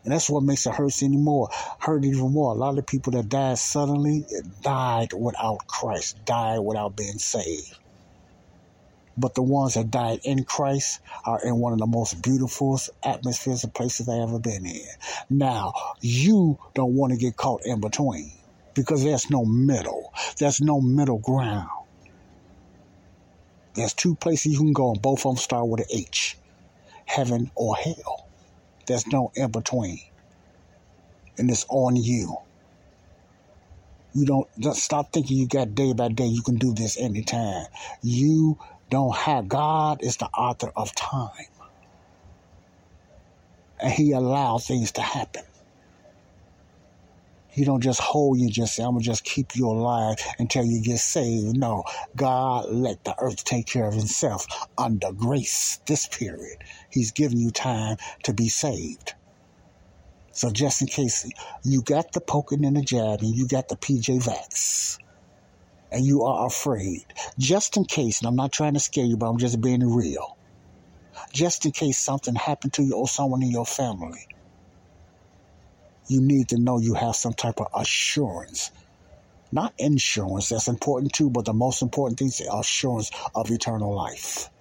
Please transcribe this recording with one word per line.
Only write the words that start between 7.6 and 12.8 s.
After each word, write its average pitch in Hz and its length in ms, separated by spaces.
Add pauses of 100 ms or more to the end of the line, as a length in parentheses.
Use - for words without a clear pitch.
But 123 200
the 127 60
ones 135 320
that 110 180
died 117 320
in 135 180
Christ 139 560 (260)
are 113 180
in 120 140
one 120 160
of 113 60
the 107 80
most 117 340
beautiful 131 580 (240)